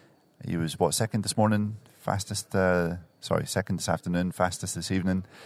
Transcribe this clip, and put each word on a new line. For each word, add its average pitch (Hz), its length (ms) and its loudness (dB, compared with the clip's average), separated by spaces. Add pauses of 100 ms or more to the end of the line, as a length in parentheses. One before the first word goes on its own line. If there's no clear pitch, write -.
(420)
he 85 140 -2
was, 82 240 -2
what, 85 140 4
second 110 300 0
this - 120 -4
morning, 107 400 2 (220)
fastest, 101 560 -4
uh, 90 420 4 (240)
sorry, 82 260 -2
second 95 300 -2
this - 140 -4
afternoon, 87 420 0
fastest - 420 -2
this 85 160 -8
evening. 92 340 0 (220)